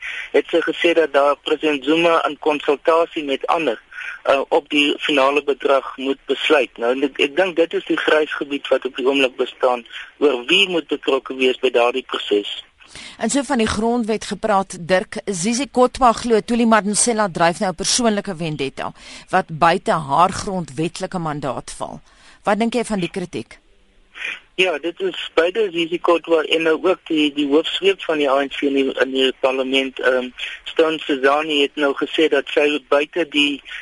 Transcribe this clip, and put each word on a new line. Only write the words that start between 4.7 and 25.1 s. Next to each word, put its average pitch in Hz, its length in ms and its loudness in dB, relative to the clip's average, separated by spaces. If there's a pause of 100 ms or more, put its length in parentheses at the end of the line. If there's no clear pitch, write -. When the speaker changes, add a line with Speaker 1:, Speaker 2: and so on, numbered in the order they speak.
Speaker 1:
finale 143 440 2
bedrag 139 540 0
moet 135 280 -4
besluit. 139 520 0
Nou, 117 140 0
en 135 120 0
ek, - 160 -2
ek 143 160 0
dink 180 200 0
dit 165 180 2
is 190 120 -4
die 160 120 -2
grys 156 360 2
gebied 143 340 -6
wat 131 180 0
op 127 100 -6
die 127 100 -4
oomblik 135 300 2
bestaan 123 500 -2 (320)
oor 127 280 0
wie 185 240 2
moet 165 180 -2
betrokke 135 480 -2
wees 131 240 2
by 127 100 2
daardie 123 340 2
proses. - 600 -4 (540)
Speaker 2:
En 220 120 -2
so 269 140 -2
van 269 140 -2
die 220 100 2
grondwet 226 580 -2
gepraat, 196 540 -2
Dirk, 185 460 -2
Zizi 226 420 -2
Kotwa 247 460 4
glo 220 280 2
Thuli 233 240 0
Madonsela 214 640 2
dryf 170 300 0
nou 202 100 0
'n 170 60 -6
persoonlike 208 600 0
vendetta 156 560 -6 (380)
wat 185 200 0
buite 170 420 2
haar 160 400 2
grondwetlike 180 880 -6
mandaat 147 580 -6
val. - 240 -10 (420)
Wat 202 160 0
dink 226 140 0
jy 240 100 0
van 202 160 -4
die 175 100 -4
kritiek? 170 480 -10 (1000)
Speaker 1:
Ja, 180 220 0
dit 165 240 -8
is 185 320 -6